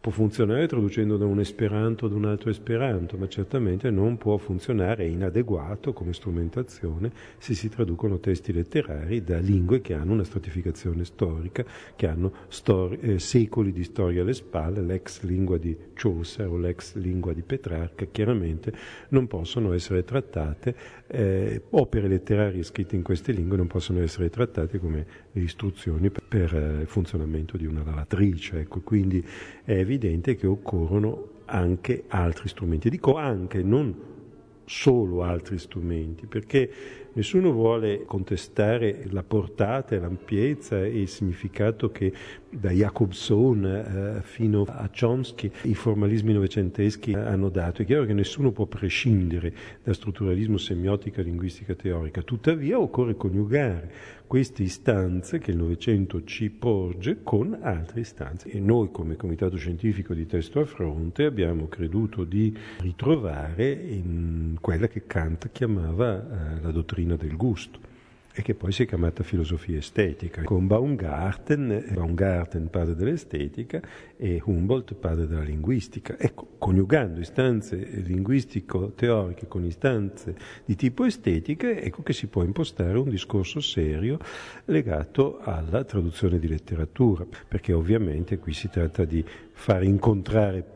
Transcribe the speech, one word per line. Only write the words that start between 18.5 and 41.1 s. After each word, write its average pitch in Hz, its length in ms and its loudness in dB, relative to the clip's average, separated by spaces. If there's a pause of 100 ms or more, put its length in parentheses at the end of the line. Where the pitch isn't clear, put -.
non 127 180 4
possono 95 440 -2
essere 90 300 0
trattate, 117 720 -2 (320)
eh, 104 640 0
opere 113 380 4
letterarie 95 560 2
scritte - 320 -4
in 87 60 0
queste 90 280 0
lingue 95 260 2
non 90 120 2
possono 90 340 0
essere 85 280 0
trattate 98 500 0
come 80 260 -2 (280)
istruzioni 90 760 0
per, - 160 -8
per, 85 300 2
eh, 76 240 0
il 80 80 -4
funzionamento 80 680 -2
di 80 100 -2
una 78 180 -2
lavatrice, 82 760 0
ecco, 78 220 -6
quindi 95 440 2 (380)
è 95 300 2
evidente 101 440 2
che - 100 0
occorrono 101 1000 0
anche 90 640 0
altri 90 400 0
strumenti. 85 400 0
Dico 139 280 4
anche, 98 460 -2
non 110 320 2 (720)
solo 101 580 2
altri 87 360 -2
strumenti, 82 680 -6
perché 123 440 2 (420)
nessuno 180 400 4
vuole 113 540 2
contestare 104 1040 0
la 95 120 -2
portata 110 720 0
e 98 40 0
l'ampiezza 98 840 -2
e 107 200 0
il 95 60 -2
significato 104 840 -2